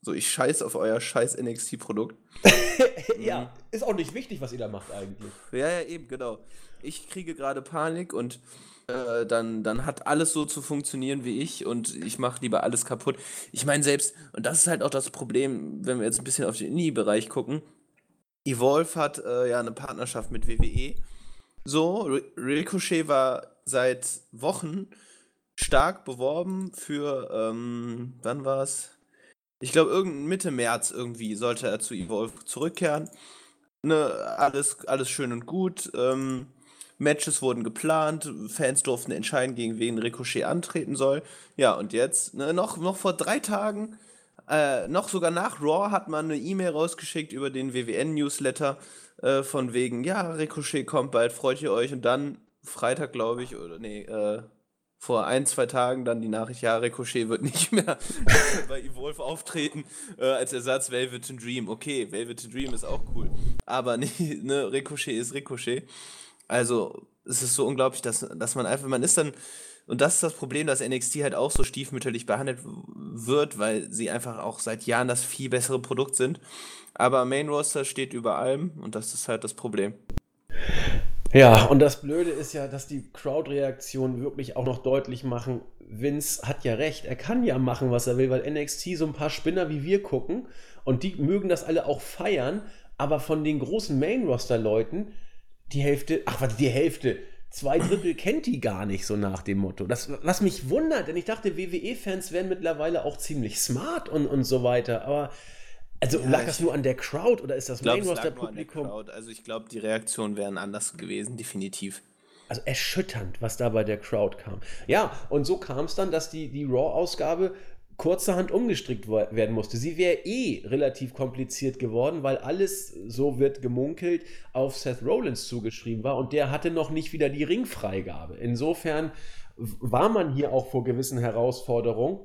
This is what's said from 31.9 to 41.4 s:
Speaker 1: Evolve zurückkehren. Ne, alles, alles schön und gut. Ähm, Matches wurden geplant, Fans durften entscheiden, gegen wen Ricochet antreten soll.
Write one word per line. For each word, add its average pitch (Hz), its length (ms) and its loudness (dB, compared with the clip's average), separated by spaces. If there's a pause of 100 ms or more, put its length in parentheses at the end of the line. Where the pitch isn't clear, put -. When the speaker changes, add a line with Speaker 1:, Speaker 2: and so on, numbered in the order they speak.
Speaker 1:
Evolve 104 500 -4
zurückkehren. 156 640 -2 (760)
Ne, 156 120 6 (420)
alles, 139 480 2
alles 131 240 0
schön 127 220 -2
und 120 140 -6
gut. 185 500 -2
Ähm, 131 520 0 (500)
Matches 147 440 2
wurden 123 220 2
geplant, 156 680 0 (180)
Fans 135 340 0
durften 120 280 -2
entscheiden, 127 440 0
gegen 113 240 -2
wen 117 180 0
Ricochet 117 460 -2
antreten 160 540 -2
soll. 135 260 2 (320)